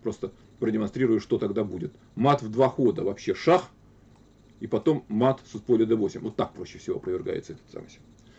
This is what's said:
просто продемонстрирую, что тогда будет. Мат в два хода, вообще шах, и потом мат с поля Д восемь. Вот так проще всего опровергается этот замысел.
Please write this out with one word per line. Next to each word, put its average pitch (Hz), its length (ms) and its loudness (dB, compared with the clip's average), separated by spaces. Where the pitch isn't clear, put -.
просто 104 300 -6
продемонстрирую, 110 600 0
что 107 180 -2
тогда 107 260 -2
будет. 90 300 -8
Мат 139 280 2
в 110 80 -8
два 127 180 4
хода, 101 360 0
вообще 98 300 -4
шах, - 360 2
и - 60 -8
потом 131 420 0
мат 127 320 2
с - 100 -10
поля 113 260 4
Д 113 80 2
восемь. 104 260 0
Вот 107 160 -8
так - 160 -2
проще - 260 -14
всего - 180 -4
опровергается 87 580 -6
этот - 180 -20
замысел. - 280 -16